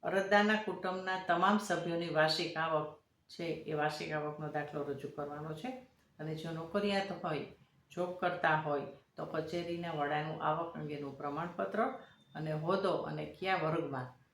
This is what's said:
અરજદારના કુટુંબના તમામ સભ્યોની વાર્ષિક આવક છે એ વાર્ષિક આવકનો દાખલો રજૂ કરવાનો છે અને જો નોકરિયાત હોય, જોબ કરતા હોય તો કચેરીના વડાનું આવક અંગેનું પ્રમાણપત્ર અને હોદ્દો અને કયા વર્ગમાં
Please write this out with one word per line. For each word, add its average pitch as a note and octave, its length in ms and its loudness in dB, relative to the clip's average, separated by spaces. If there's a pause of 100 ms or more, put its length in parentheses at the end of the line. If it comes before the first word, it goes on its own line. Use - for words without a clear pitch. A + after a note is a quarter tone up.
અરજદારના G3 520 6
કુટુંબના F#3 720 -2
તમામ F#3 300 6
સભ્યોની E3+ 520 0
વાર્ષિક D#3 480 4
આવક D#3+ 420 0 (300)
છે - 140 -8
એ D#3+ 300 -4
વાર્ષિક D#3 380 0
આવકનો D3+ 360 -4
દાખલો D3 360 -4
રજૂ C#3 260 -4
કરવાનો D3 440 -6
છે A#3+ 160 -8 (500)
અને D#3 160 -4
જો E3 160 -6
નોકરિયાત F#3+ 720 0
હોય, D3+ 220 -2 (460)
જોબ F3+ 280 -2
કરતા F3 360 4
હોય D3 300 0 (300)
તો D#3+ 100 -6
કચેરીના E3+ 680 -4
વડાનું D3+ 520 -2
આવક E3 320 0
અંગેનું D3 420 -6
પ્રમાણપત્ર F3 640 -2 (540)
અને D#3 160 -4
હોદ્દો F3 420 2
અને D3+ 320 -2
કયા F#3+ 300 0
વર્ગમાં D#3 640 -2 (140)